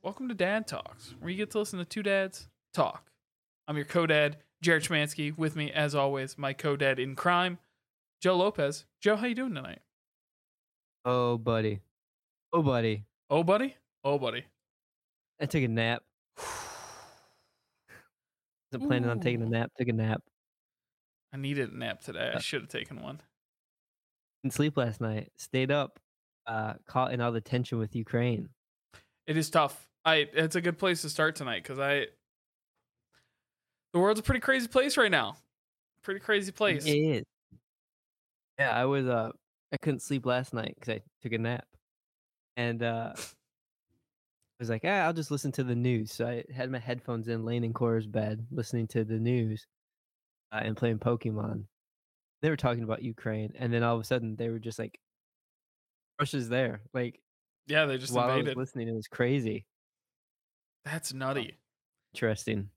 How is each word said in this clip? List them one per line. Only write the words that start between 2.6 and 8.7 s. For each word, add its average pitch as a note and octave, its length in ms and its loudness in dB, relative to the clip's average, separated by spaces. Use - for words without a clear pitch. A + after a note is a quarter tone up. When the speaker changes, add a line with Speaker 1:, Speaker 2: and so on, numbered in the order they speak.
Speaker 1:
talk. - 380 0
I'm D3 80 -4
your D3 100 -2
co-dad, D3+ 520 4
Jared E3 220 4
Schmansky. D3+ 520 0
With D#3 200 0
me, D3 160 -2
as D3 240 2
always, C#3 420 0
my C#3 160 -2
co-dad C#3 460 2
in C3 160 -2
crime, F3 420 2
Joe F3+ 160 4
Lopez. D#3 480 2